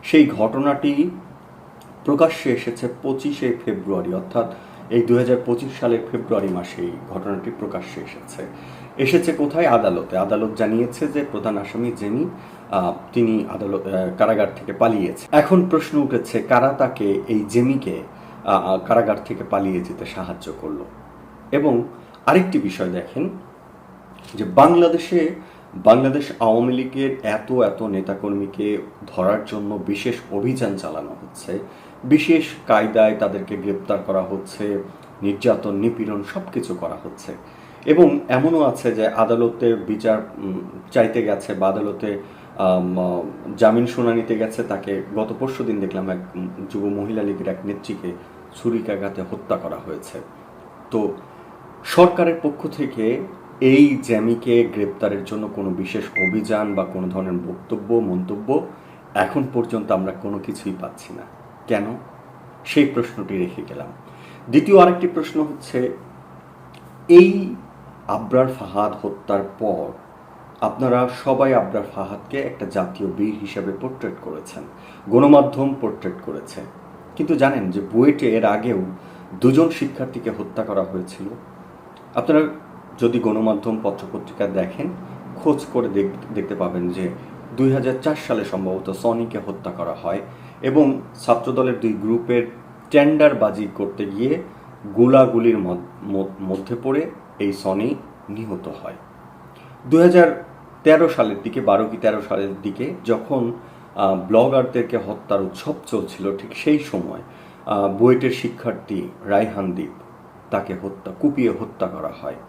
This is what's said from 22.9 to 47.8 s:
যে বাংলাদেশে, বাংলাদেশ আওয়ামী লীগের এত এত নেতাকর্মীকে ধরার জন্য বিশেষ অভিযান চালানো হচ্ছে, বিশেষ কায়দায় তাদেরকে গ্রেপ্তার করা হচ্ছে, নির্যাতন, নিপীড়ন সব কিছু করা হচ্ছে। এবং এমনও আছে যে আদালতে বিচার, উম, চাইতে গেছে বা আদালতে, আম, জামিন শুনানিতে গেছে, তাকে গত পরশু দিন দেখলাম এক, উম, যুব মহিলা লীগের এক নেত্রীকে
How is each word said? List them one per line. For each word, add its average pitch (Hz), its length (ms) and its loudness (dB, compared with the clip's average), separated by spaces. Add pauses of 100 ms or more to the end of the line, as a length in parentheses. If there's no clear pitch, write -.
যে 104 100 -4
বাংলাদেশে, 165 840 4 (440)
বাংলাদেশ 135 680 4
আওয়ামী 117 320 4
লীগের 131 500 -2
এত 110 300 -2
এত 113 300 2
নেতাকর্মীকে 101 960 -4 (380)
ধরার 101 280 2
জন্য 104 420 -6
বিশেষ 101 300 -4 (160)
অভিযান 110 440 -2
চালানো 78 340 -8
হচ্ছে, - 480 -10 (460)
বিশেষ 151 400 4 (220)
কায়দায় 110 520 4
তাদেরকে 98 380 -2
গ্রেপ্তার 95 500 -2
করা 95 160 0
হচ্ছে, 98 600 -4 (400)
নির্যাতন, 101 520 0
নিপীড়ন 107 480 -2 (120)
সব 190 60 -6 (120)
কিছু - 220 -6
করা 82 300 -8
হচ্ছে। - 280 -14 (520)
এবং 151 440 6
এমনও 156 320 4
আছে 123 320 2
যে 110 160 2
আদালতে 117 640 2
বিচার, 107 440 0 (200)
উম, 92 220 -6 (300)
চাইতে 113 320 2
গেছে 104 320 -2
বা 92 140 2
আদালতে, 101 540 -4 (360)
আম, 90 640 2 (340)
জামিন 117 300 6
শুনানিতে 117 520 0
গেছে, 110 240 -4
তাকে 98 400 -4 (120)
গত 110 260 -4
পরশু 131 240 -4
দিন 104 160 -2
দেখলাম 95 300 -4
এক, 92 80 -4 (160)
উম, 90 140 -8 (220)
যুব 101 140 -6
মহিলা 101 380 -4
লীগের 95 260 -4
এক 92 160 -6
নেত্রীকে 98 480 -8 (420)